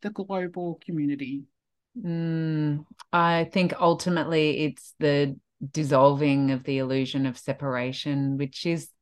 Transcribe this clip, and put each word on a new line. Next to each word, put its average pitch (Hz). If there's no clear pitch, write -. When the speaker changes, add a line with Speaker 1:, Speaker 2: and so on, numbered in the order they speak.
Speaker 1:
the 208
global 180
community? 143
Speaker 2:
Mm, 160
I 170
think 180
ultimately 165
it's -
the 143
dissolving 139
of 127
the 139
illusion 135
of 127
separation, 139
which 139
is 170